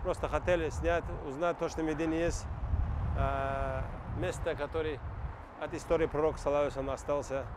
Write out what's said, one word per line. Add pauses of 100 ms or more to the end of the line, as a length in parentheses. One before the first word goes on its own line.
просто
хотели
снять, (240)
узнать
то,
что
в
Медине
есть, (680)
э, (360)
место,
которое (640)
от
истории
пророка,
саллаллаху
алейхи
ва
саллям,
остался. (120)